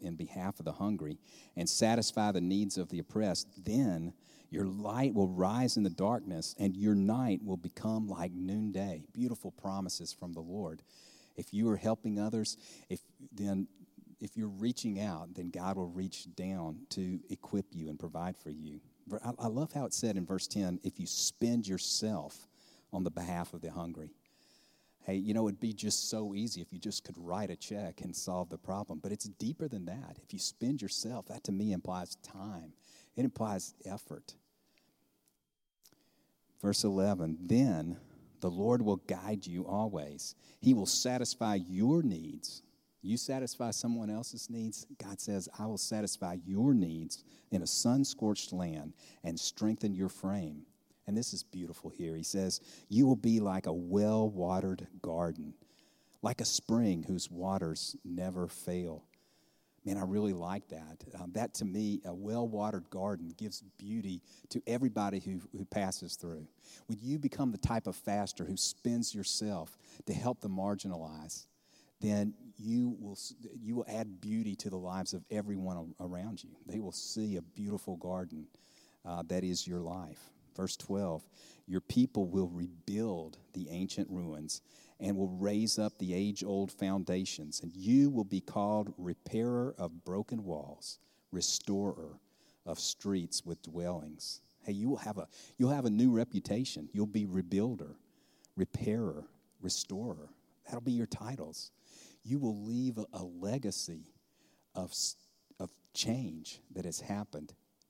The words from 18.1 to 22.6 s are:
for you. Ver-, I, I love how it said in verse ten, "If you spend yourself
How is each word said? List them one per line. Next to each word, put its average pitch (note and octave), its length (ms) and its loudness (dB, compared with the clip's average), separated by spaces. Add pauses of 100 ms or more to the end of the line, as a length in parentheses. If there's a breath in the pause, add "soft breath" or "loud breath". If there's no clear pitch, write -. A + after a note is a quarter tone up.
for - 100 -12
you. D2+ 320 -10 (260)
Ver-, G#2+ 160 -6
I, A#2+ 180 -4
I A#2+ 80 -2
love C3 240 0
how C#3 120 -2
it G2 80 -2
said G#2+ 240 2
in F2+ 80 0
verse F#2 220 -2
ten, F2+ 360 0
"If - 160 -4
you F2 80 -2
spend A#2 600 2
yourself F#2 800 -2 (460 soft breath)